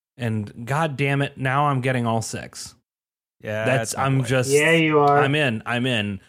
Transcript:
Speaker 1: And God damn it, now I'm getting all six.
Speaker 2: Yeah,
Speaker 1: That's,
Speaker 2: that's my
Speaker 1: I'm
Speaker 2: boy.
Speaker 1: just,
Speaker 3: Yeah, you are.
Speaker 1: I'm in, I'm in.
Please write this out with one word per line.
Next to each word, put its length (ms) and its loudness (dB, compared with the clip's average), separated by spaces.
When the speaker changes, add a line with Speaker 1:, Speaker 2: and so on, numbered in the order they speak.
Speaker 1:
And 500 -6
God 300 -2
damn 260 0
it, 160 -6
now 280 0
I'm 140 0
getting 260 0
all 160 0
six. 520 -12
Speaker 2:
Yeah, 260 -4
Speaker 1:
That's, 240 0
Speaker 2:
that's 60 -8
my 80 0
Speaker 1:
I'm 140 2
Speaker 2:
boy. 60 0
Speaker 1:
just, 260 0
Speaker 3:
Yeah, 220 4
you 280 4
are. 180 4
Speaker 1:
I'm 160 2
in, 320 0
I'm 200 -2
in. 420 -2